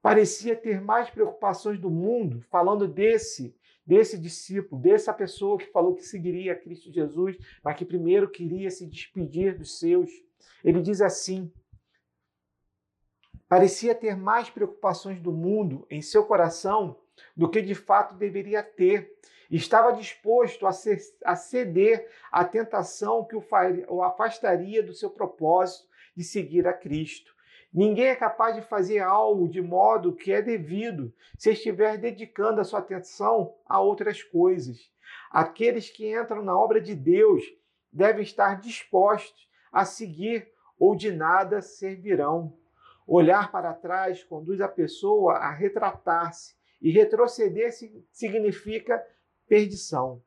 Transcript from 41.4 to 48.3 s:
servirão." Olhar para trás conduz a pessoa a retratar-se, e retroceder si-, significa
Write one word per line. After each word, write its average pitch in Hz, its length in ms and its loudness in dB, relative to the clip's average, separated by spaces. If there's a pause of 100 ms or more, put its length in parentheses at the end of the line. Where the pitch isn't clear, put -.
servirão." 175 960 -4 (500)
Olhar 175 460 4
para 170 220 -6
trás 180 500 -6
conduz 170 380 -8
a 196 60 -2
pessoa 185 680 2
a 147 180 -2
retratar-se, 175 1040 -4 (220)
e 165 120 2
retroceder 214 840 2
si-, 214 380 -20
significa 220 920 -4 (440)